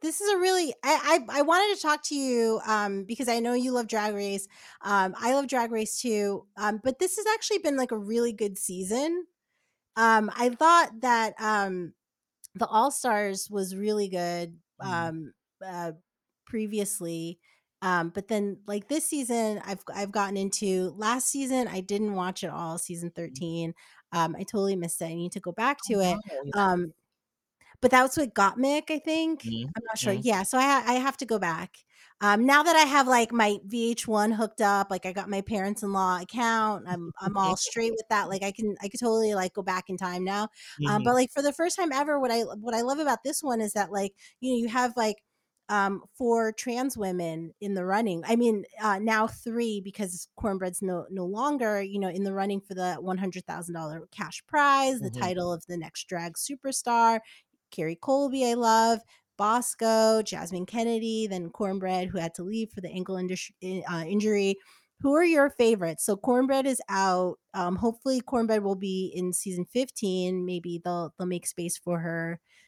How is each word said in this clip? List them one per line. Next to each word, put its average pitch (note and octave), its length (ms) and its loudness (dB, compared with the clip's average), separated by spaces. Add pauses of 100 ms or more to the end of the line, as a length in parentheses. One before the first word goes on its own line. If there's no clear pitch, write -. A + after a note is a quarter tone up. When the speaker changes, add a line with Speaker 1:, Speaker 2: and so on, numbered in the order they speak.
Speaker 1:
this D#4 200 -4
is G#4 80 2
a G4 80 2
really, F4+ 360 2 (100)
I, D4 460 4
I, C#4 100 2
I - 20 6
wanted F4+ 340 4
to - 60 -8
talk D4+ 220 0
to D4+ 120 -6
you, A#3 500 2
um, G3+ 380 0
because A3+ 240 -4
I A#3 120 2
know A#3+ 140 0
you B3+ 180 0
love A#3+ 160 0
Drag G#3+ 260 -2
Race, G3 340 -4 (340)
um, G3 360 2
I A#3 160 2
love C#4 140 2
Drag A#3 240 0
Race A3 280 -2
too, G#3 460 0 (100)
um, G#3 280 -2
but C4 160 0
this F#4 160 0
has G#4 180 -4
actually A4 260 0
been, C#4+ 160 0
like, B3+ 160 0
a A3 60 -2
really A#3 340 0
good G3+ 260 -4
season. B3+ 680 -2 (680)
Um, A3 400 6
I B3 140 2
thought D#4 520 6
that, A3+ 380 2
um, G3 540 0 (600)
the - 140 -2
All A3+ 240 4
Stars G#3 580 0
was F#3+ 260 -4
really G#3 320 0
good, F3 520 -4 (200)
Speaker 2:
Mm. E3+ 320 -2
Speaker 1:
um, D#3+ 200 -10 (340)
uh, F3 260 -6 (540)
previously, F#3 960 -4 (420)
um, F3 280 0
but F#3+ 180 -8
then, G3+ 380 -2
like, G#3 220 -6
this D4+ 180 -2
season, A#3 580 -2
I've F#3+ 160 -8
g-, - 140 -14
I've G3+ 180 -6
gotten G3 260 -2
into, F#3 580 -2
last A#3 320 0
season, B3+ 400 0
I F#3+ 120 -6
didn't G3+ 340 -2
watch F#3 300 -4
at E3 60 -6
all, E3+ 280 -6
season E3+ 320 -8 (200)
Speaker 2:
Mm. C3 120 -12
Speaker 1:
thirteen, E3 320 -4 (380)
um, E3 260 0
I G3 60 -8
totally G3 320 0
missed E3+ 260 -6
it, E3 40 -4
I E3 80 -8
need E3+ 180 -6
to F#3+ 80 -8
go F3 120 -6
back B3+ 340 -2
Speaker 2:
Oh, - 40 -4
Speaker 1:
to G3+ 100 2
it, F#3 200 2 (100)
Speaker 2:
no, C#3 140 -8
yeah. C#3+ 100 -8
Speaker 1:
um, F3+ 400 2 (880)
but B3 100 6
that B3+ 100 8
was C4 160 0
with C4+ 160 -2
Gottmik, C4+ 560 2
I D4+ 100 -2
think? D#4+ 440 -2
Speaker 2:
Mm-hmm, C#3+ 320 -6
Speaker 1:
I'm A#3 100 -8
not - 120 -6
sure, G3+ 140 2
Speaker 2:
mm-hmm. G3+ 100 -2
Speaker 1:
yeah, G3+ 220 2
so B3+ 140 0
I B3+ 60 6
ha, C4+ 220 6
I A#3+ 80 4
have C4 240 0
to B3+ 80 -6
go A3 140 2
back. E3+ 380 -4 (440)
Um, G#3 240 6
now C#4+ 180 8
that E4 120 6
I D#4 60 10
have, C4+ 260 4
like, A#3 240 4
my G#3 340 2
V A#3 260 0
H - 160 -6
one G#3+ 240 2
hooked A3 300 -2
up, G3+ 280 4
like, F#3 160 -4
I F#3 60 -6
got G3 180 -6
my G3 120 -2
parents-in-law G3 800 0
account, A3 680 0
I'm, F3 320 -6
I'm G3 180 -4
all F#3 180 2
Speaker 2:
<laughs> - 20 -4
Speaker 1:
straight A3+ 340 -2
with A3 180 -6
that, G3+ 200 2
like, G3 140 -4
I G3 80 -2
can, G#3 300 -4
I G3+ 60 -6
can - 120 -12
totally, A3 340 2
like, F#3 200 -2
go G3+ 80 -4
back F#3 280 -4
in F#3 80 -6
time F#3 260 -4
now, G3+ 240 -2 (380)
um, C#3 180 2
but, A#3+ 80 6
Speaker 2:
Mm-hmm. - 20 4
Speaker 1:
like, B3+ 180 4
for C#4 100 0
the C#4+ 120 2
first E4+ 240 0
time E4+ 140 0
ever, C#4+ 280 2
what B3 120 2
I A#3 100 2
l-, G#3 180 -6
what A3+ 140 -4
I A3+ 80 2
love C4+ 180 0
about C#4 240 0
this D4+ 180 -4
one B3 200 0
is G#3 120 -4
that, G3 180 -2
like, G3 220 -2 (260)
you B3+ 120 0
know, A#3+ 60 2
you A#3 120 0
have, B3 260 0
like, G#3+ 220 0 (520)
um, G3 340 0 (120)
four A3+ 360 2
trans B3 460 -4
women E3+ 600 -4
in G3+ 140 -4
the F3+ 120 -2
running, F#3+ 400 0
I A#3 100 2
mean, A3+ 280 2 (180)
uh, G3+ 180 2
now A3 280 2
three A3+ 540 -4
because F#3+ 540 -8
Cornbread's F#3+ 460 -4
no, F3+ 280 -4
no F#3 160 -4
longer, A3 560 0
you G3 180 -6
know, F#3+ 100 -2
in G3 140 -2
the G3 100 -2
running G3 280 -2
for F#3+ 120 -14
the F3+ 220 -2
one F#3 220 -4
hundred F#3 280 -6
thousand E3+ 300 -10
dollar E3 360 -10
cash D#3+ 360 -12
prize, C4+ 540 2
the B2 80 -4
Speaker 2:
Mm-hmm. D3+ 220 -2
Speaker 1:
title F3 200 -2
of E3+ 160 -8
the F3 100 -8
next E3 300 -12
drag E3+ 260 -8
superstar, A#3 840 0 (520)
Kerri E3 280 -4
Colby, C4+ 460 2
I A#3 80 2
love, A3+ 460 4 (380)
Bosco, A3 840 4
Jasmine F3+ 440 -6
Kennedy, A3+ 640 -2
then F3+ 220 -6
Cornbread, F#3 600 -2
who F#3 80 -6
had E3 180 -4
to F3 80 -10
leave A3 280 -4
for G3 100 -14
the F3 80 -10
ankle F#3 280 -6
indus-, F3+ 340 -6 (100)
in, F#3 280 -6
uh, E3 160 -4
injury. G3+ 500 2 (460)
Who C#4 120 4
are E4+ 100 6
your D4 260 6
favorites? G3 560 2
So G3+ 120 2
Cornbread C4 480 2
is B3+ 240 0
out, F#3 480 2 (160)
um, F3+ 220 0
hopefully A#3 460 0
Cornbread A3 420 0
will G3 120 0
be F#3+ 380 -4
in F3+ 200 -2
season F3+ 320 -4
fifteen, F#3 800 -2
maybe F3 380 -6
they'll, F3 340 -4
they'll F3+ 100 -4
make F3 200 -4
space - 300 -6
for F3 220 -4
her. E3 400 -4 (280)